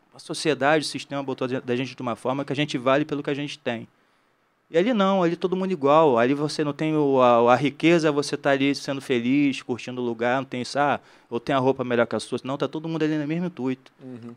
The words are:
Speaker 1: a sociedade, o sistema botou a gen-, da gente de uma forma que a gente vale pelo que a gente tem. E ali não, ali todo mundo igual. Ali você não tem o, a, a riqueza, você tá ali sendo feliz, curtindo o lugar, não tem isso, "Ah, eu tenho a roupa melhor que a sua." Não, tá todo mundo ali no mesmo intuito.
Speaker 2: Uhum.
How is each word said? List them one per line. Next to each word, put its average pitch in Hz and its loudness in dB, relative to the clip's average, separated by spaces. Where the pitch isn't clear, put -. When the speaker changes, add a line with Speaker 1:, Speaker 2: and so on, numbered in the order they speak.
Speaker 1:
a 131 -20
sociedade, 147 0
o - -6
sistema 139 -8
botou 131 -6
a 127 -2
gen-, 127 -4
da 123 -2
gente 127 -6
de - -16
uma 117 -4
forma 135 -4
que 139 -6
a 127 -4
gente 147 -2
vale 131 2
pelo 143 -4
que 147 -4
a 139 -2
gente 143 -8
tem. 117 -8
E 160 2
ali 226 2
não, 196 2
ali 170 0
todo 180 -2
mundo 190 -2
igual. 143 6
Ali 123 4
você 147 -2
não 147 -2
tem 156 -2
o, 139 2
a, 120 6
a 127 6
riqueza, 151 2
você 143 -4
tá 143 0
ali 139 2
sendo 139 -8
feliz, 131 0
curtindo 123 -8
o 123 -4
lugar, 117 -2
não 135 -4
tem 127 -8
isso, - -6
"Ah, 139 0
eu 117 -6
tenho 139 -2
a - 2
roupa 131 2
melhor 120 2
que - -4
a 107 -4
sua." - -6
Não, 135 -6
tá 139 -4
todo 156 -10
mundo 160 -4
ali 156 0
no 147 -4
mesmo 170 -4
intuito. 131 -6
Speaker 2:
Uhum. 120 -16